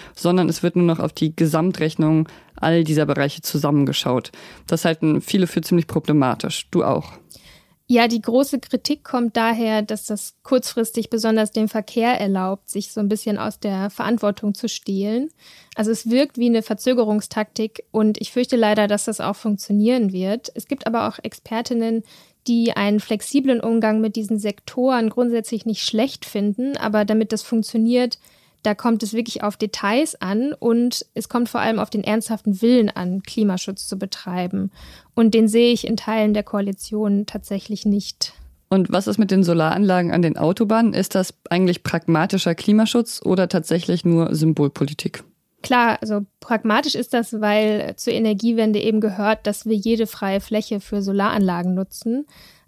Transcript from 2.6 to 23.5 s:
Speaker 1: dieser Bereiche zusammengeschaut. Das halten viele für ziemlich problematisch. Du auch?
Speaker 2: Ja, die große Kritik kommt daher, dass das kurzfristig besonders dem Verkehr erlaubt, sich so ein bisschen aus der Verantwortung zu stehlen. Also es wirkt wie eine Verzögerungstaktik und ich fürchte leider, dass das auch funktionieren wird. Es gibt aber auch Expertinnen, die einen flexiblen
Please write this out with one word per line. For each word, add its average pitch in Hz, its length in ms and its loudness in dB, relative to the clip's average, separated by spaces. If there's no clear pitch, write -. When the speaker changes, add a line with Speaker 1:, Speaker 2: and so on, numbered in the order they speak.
Speaker 1:
dieser 151 240 2
Bereiche 143 340 -2
zusammengeschaut. 143 880 0
Das 170 180 -2
halten 160 360 2
viele 185 260 0
für - 140 -4
ziemlich 170 260 0
problematisch. - 840 0
Du - 140 0
auch? - 300 -2
Speaker 2:
Ja, 240 200 4
die 226 140 -2
große 262 400 0
Kritik - 420 -4
kommt 240 340 -4
daher, 226 460 0
dass 214 240 -8
das - 340 -8
kurzfristig - 680 -2
besonders 220 400 0
dem 220 160 0
Verkehr 226 520 -2
erlaubt, 196 480 -2
sich - 240 -8
so - 80 -8
ein 202 100 0
bisschen 208 280 -2
aus 220 220 -6
der 196 320 -4
Verantwortung 208 640 -2
zu 233 120 -6
stehlen. 208 600 -4
Also 220 160 0
es 220 180 -4
wirkt 262 300 2
wie 240 80 2
eine 226 160 2
Verzögerungstaktik 214 1300 -2
und 214 280 2
ich - 120 -8
fürchte 247 240 0
leider, 214 320 4
dass 208 180 0
das 220 160 -6
auch 196 140 -2
funktionieren 208 760 2
wird. 190 440 -4
Es - 100 -10
gibt - 220 -6
aber 226 200 0
auch - 140 -8
Expertinnen, 226 800 -4
die 233 280 2
einen 208 240 2
flexiblen 262 600 0